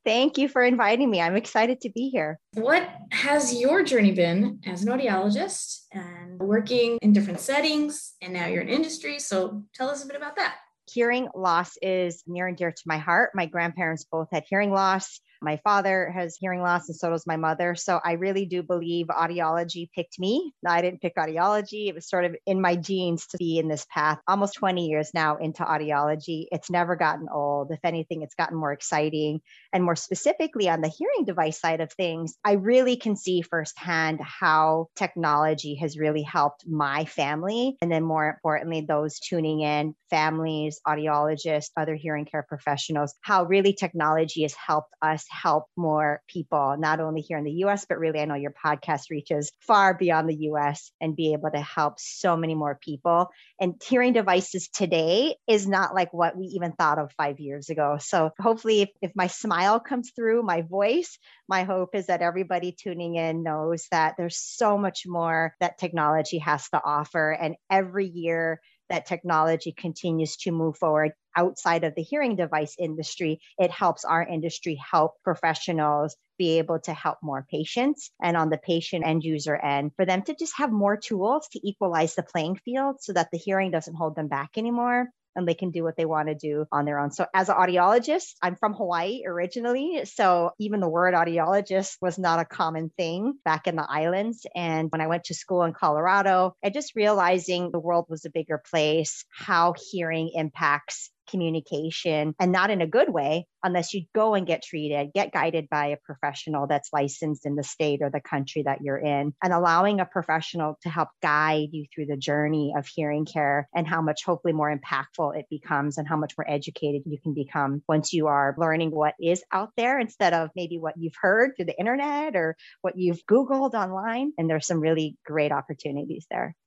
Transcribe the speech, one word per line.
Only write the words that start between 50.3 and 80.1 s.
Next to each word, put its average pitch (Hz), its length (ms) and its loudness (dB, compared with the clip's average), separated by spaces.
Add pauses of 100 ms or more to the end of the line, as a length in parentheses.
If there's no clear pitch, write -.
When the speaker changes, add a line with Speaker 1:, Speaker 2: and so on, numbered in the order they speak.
Speaker 1:
U 151 140 -2
S 143 440 -2
and 160 160 -2
be 160 160 2
able 151 180 -2
to 151 80 -2
help 147 400 -2
so - 380 0
many 160 180 -2
more 147 260 -2
people. 170 460 2 (320)
And 185 140 0 (120)
hearing 247 280 4
devices 190 560 2
today 180 640 2 (100)
is 208 220 4
not 196 260 2
like 180 200 0
what 170 240 0
we 185 80 -6
even 175 260 -4
thought 156 260 2
of 147 200 -2
five 147 240 -2
years 139 260 -10
ago. 151 320 0
So 160 400 2
hopefully 220 440 2
if, 196 60 -2 (120)
if 185 140 -4
my 185 120 2
smile 196 540 2
comes 247 340 -6
through, 233 280 2
my 170 180 0
voice, 202 580 0 (300)
my 185 140 2
hope 185 300 -2
is 196 120 -2
that 175 160 0
everybody 175 500 -2
tuning 170 440 -6
in 165 280 -2
knows 160 480 -2
that 160 260 2
there's 170 200 -4
so 208 400 0
much 196 280 -2
more 165 540 0
that 175 180 -2
technology 160 600 0
has 151 320 -2
to 160 120 2
offer. 156 500 0
And 160 260 -4 (120)
every 190 380 0
year 165 540 -2 (280)
that 170 160 -4
technology 165 680 0
continues 160 640 -4
to - 120 -6
move 160 280 0
forward 151 340 2 (240)
outside 170 480 0
of 156 120 0
the 175 60 -4
hearing 247 360 -2
device 156 420 -2
industry, 156 640 -4 (180)
it 180 100 4
helps 170 360 0
our 165 200 2
industry 160 540 -6 (120)
help 160 240 2 (100)
professionals 156 920 0 (220)
be 165 200 2
able 160 220 0
to 160 140 -8
help 151 280 -4
more 139 300 -6
patients, 240 600 -2 (120)
and 170 140 2
on 160 120 2
the 156 80 0
patient 165 480 -2
end 160 200 0
user 151 320 -2
end, 143 400 -2
for 190 80 2
them 185 160 2